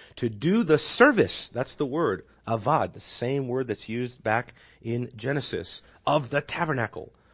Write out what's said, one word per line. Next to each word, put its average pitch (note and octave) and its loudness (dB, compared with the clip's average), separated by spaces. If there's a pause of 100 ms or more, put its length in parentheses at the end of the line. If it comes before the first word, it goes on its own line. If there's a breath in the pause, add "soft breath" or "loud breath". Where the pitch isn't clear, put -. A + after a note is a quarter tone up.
(180 loud breath)
to B2 -2
do D#3 2
the D3+ 6
service." - 4
That's - -6
the D3+ -2
word, B2 -2 (200 soft breath)
avad, A2+ 0
the - -16
same C3 -4
word B2 -2
that's G#2+ -6
used A#2+ -6
back A2+ 0 (280 soft breath)
in A#2 -2
Genesis, A2+ -4 (240 soft breath)
"of C#3 2
the C#3+ 0
tabernacle. C3 -4 (200 soft breath)